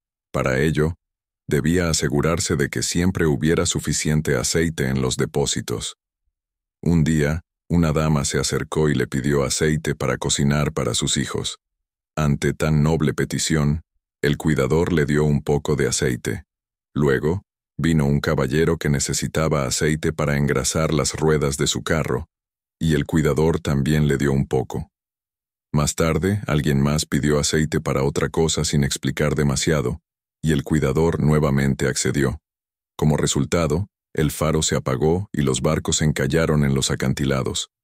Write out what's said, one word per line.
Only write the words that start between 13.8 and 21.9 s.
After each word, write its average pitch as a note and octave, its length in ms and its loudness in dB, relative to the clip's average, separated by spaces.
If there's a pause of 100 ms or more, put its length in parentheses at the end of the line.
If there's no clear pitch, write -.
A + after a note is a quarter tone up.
el D2 140 2
cuidador D2+ 560 0
le D#2 120 2
dio D2 200 2
un D2 180 2
poco D2 320 -2
de C2+ 140 0
aceite. B1+ 560 -4 (500)
Luego, D2 480 0 (340)
vino D2+ 300 2
un C#2+ 140 2
caballero D2+ 560 0
que D#2 120 -4
necesitaba C#2+ 800 0
aceite D#2 460 0
para D2 240 0
engrasar C#2+ 580 0
las C#2+ 200 0
ruedas D2 420 2
de D2 100 0
su - 160 -2
carro, C2 460 -2 (500)